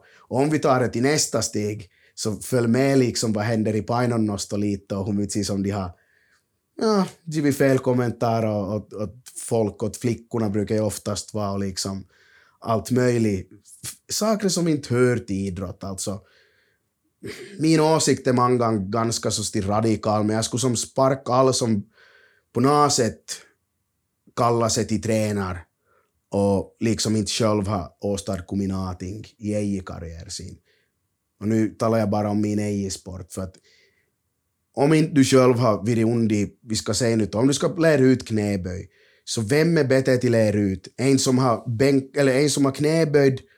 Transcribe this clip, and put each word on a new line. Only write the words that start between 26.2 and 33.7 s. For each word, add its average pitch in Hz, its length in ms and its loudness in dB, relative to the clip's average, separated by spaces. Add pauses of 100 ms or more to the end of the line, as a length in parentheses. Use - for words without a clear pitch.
och 101 480 0
liksom 110 360 0
inte 104 160 -2
själv 107 360 0
har 101 220 -4 (120)
åstadkommit 98 680 -4
någonting 95 560 -8 (120)
i 104 160 -6
egen 101 320 -4
karriär 85 440 -14
sin. - 280 -14 (840)
Och 101 80 -6
nu 113 220 2
talar 113 280 0
jag 107 120 0
bara 104 200 0
om 104 120 0
min 104 180 -2
egen 101 320 -4
sport, 92 420 -14
för 95 80 -8
att 90 120 -10 (1200)